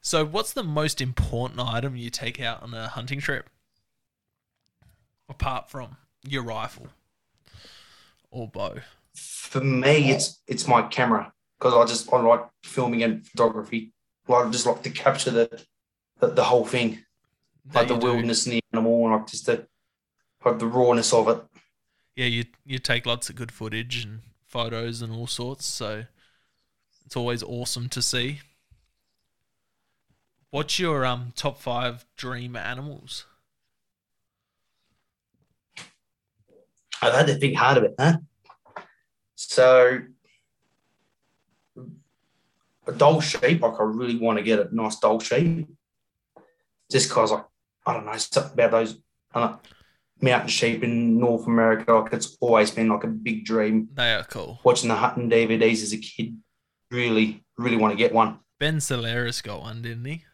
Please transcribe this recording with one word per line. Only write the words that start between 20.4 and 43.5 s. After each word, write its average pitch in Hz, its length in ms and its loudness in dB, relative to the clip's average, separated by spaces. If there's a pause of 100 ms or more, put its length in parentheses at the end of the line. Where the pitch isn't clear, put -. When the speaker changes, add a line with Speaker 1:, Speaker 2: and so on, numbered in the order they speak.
Speaker 2:
like, 120 160 0
the 113 80 -4
rawness 120 460 2
of 113 160 4
it. 117 160 0 (720)
Speaker 1:
Yeah, 127 100 -2
you, 117 180 -2 (200)
you 131 140 -8
take 120 260 -2
lots 120 240 -4
of - 80 -14
good 117 160 -12
footage 113 540 -8
and 110 160 -16 (240)
photos 117 560 -6
and 113 100 -10
all 117 140 -10
sorts, 127 400 -8
so 107 380 -8 (1000)
it's - 100 -20
always 120 280 -4
awesome 120 480 -8
to - 100 -6
see. 127 400 -2 (2000)
What's 151 280 -4
your, 156 260 0
um, 123 320 -4
top 139 240 -6
five 120 460 -6 (100)
dream 123 400 -10
animals? 127 680 -12 (3750)
Speaker 2:
I've 120 100 4
had 135 140 4
to 143 80 2
think 143 200 0
hard 131 220 4
about 110 220 2
that. 165 220 4 (1120)
So, 127 680 6 (2750)
a - 60 -6
Dall 151 280 6
sheep, 170 400 2